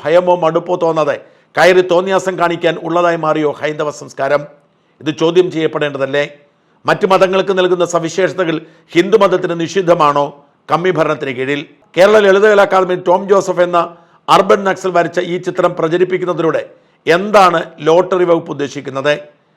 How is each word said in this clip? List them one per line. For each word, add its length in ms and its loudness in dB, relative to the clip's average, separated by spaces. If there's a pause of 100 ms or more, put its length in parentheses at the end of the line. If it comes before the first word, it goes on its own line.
ഭയമോ 320 2
മടുപ്പോ 400 -2
തോന്നാതെ 460 -2 (360)
കയറി 240 6
തോന്നിയാസം 580 -2
കാണിക്കാൻ 360 0
ഉള്ളതായി 400 0
മാറിയോ 360 -2
ഹൈന്ദവ 400 -6
സംസ്കാരം? 540 -4 (560)
ഇത് 160 -6
ചോദ്യം 340 2
ചെയ്യപ്പെടേണ്ടതല്ലേ? 760 -4 (560)
മറ്റു 220 0
മതങ്ങൾക്ക് 500 2
നൽകുന്ന 280 0
സവിശേഷതകൾ 760 -4 (300)
ഹിന്ദുമതത്തിന് 680 0
നിഷിദ്ധമാണോ 880 0 (260)
കമ്മി 180 0
ഭരണത്തിന് 420 -2
കീഴിൽ?" 340 -6 (320)
കേരള 220 4
ലളിതകലാ 440 4
അക്കാദമി 320 0 (120)
ടോം 220 0
ജോസഫ് 300 0
എന്ന 360 0 (340)
അർബൻ 340 4
നക്സൽ 280 -4
വരച്ച 280 -2
ഈ 180 -4
ചിത്രം 420 -2
പ്രചരിപ്പിക്കുന്നതിലൂടെ 880 -2 (380)
എന്താണ് 560 2 (160)
ലോട്ടറി 440 2
വകുപ്പ് 280 0
ഉദ്ദേശിക്കുന്നത്? 680 -4 (380)